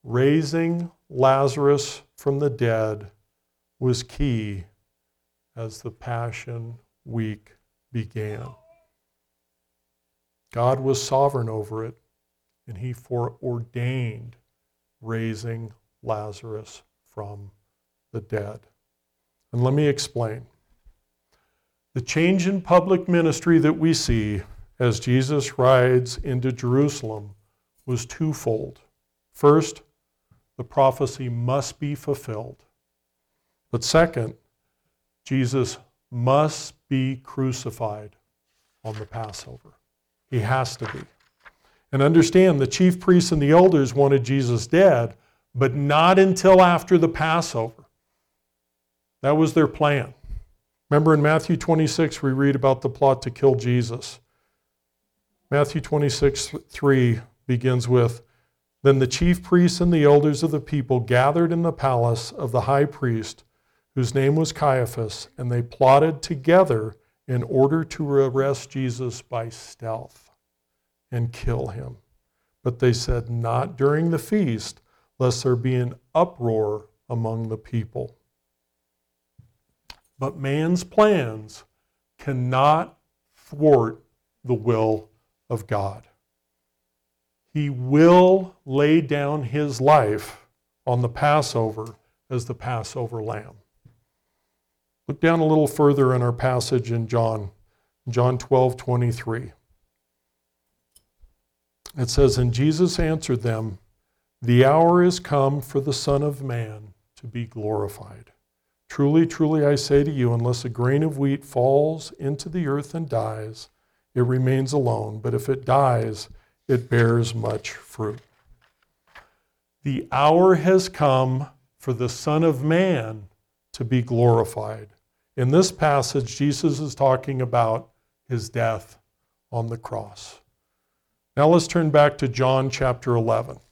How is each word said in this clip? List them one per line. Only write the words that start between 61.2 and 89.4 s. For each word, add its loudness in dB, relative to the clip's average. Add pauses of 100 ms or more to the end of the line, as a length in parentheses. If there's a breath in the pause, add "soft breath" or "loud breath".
in -2
the -2
palace -2
of -8
the 0
high 2
priest, -6 (500)
whose -2
name 2
was -2
Caiaphas, -4
and -6
they -2
plotted 4
together 2 (320)
in -2
order 2
to -8
arrest 0
Jesus -6
by -8
stealth -14 (800)
and -2
kill -4
him. -14 (680)
But -4
they 4
said, -4
'Not -4
during 2
the -2
feast, -4 (360)
lest 0
there 2
be -2
an -2 (200)
uproar -2 (200)
among -4
the -8
people.'" -8 (2000)
But -6
man's -2
plans 0 (540)
cannot 0 (380)
thwart 2 (420)
the 0
will 0 (420)
of -6
God. -6 (1400)
He -2
will 6
lay 4
down -4